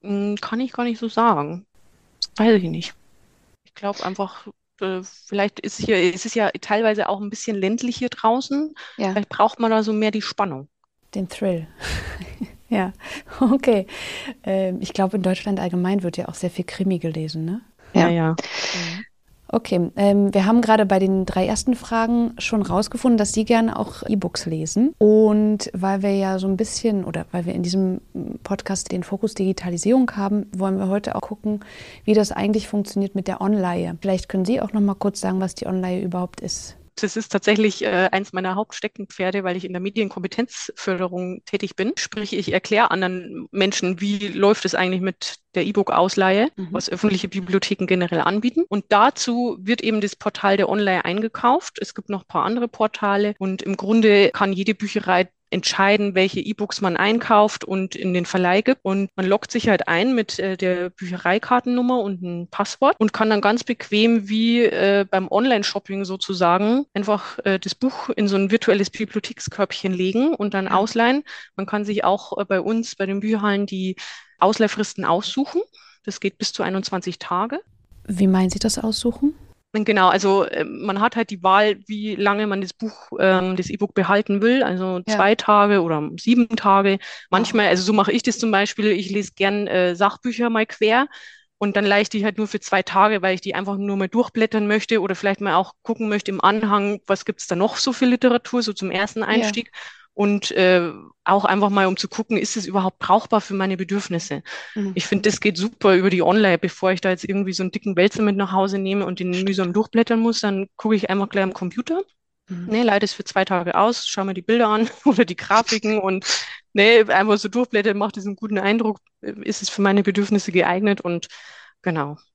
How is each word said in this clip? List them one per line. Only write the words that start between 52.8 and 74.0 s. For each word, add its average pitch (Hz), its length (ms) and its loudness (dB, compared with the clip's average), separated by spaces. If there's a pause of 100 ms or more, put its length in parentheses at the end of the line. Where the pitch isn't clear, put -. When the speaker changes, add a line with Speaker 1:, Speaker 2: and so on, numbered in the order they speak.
Speaker 1:
und 190 240 -6
im 196 160 -6
Grunde 202 540 6
kann 196 200 0
jede 196 220 -2
Bücherei 185 560 0 (200)
entscheiden, 202 640 0
welche 190 280 0
E-Books - 400 -6
man 180 160 0
einkauft 214 640 2
und 190 320 -4
in 185 180 -4
den 180 120 0
Verleih 185 360 2
gibt. 262 220 0
Und 196 320 -2
man 185 100 -2
loggt 196 240 0
sich 226 200 -2
halt 190 180 2
ein 196 260 2
mit, 226 260 -2
äh, 190 180 -4
der 180 320 -2
Büchereikartennummer 240 1120 0
und 196 200 -4
einem 175 280 -8
Passwort - 500 0
und 214 140 2
kann 220 160 0
dann 214 100 4
ganz 214 240 2
bequem 226 640 2
wie, 226 380 2
äh, 202 440 2
beim 190 220 0
Online-Shopping 202 720 0
sozusagen 190 920 2
einfach, 202 520 -2
äh, 190 140 2
das - 160 -8
Buch - 340 -4
in 208 180 0
so 196 80 2
ein 196 160 2
virtuelles 202 380 2
Bibliothekskörbchen - 1040 -6
legen 202 420 0
und 202 180 -4
dann 190 120 -2
Speaker 2:
Ja. - 100 -4
Speaker 1:
ausleihen. 233 480 2 (320)
Man 196 100 -6
kann 208 200 -4
sich 202 180 -4
auch, - 340 0
äh, 202 60 -4
bei 190 160 0
uns, 226 380 -4
bei 196 80 -2
den 196 160 -4
Bücherhallen, 208 440 0
die 190 300 -6 (440)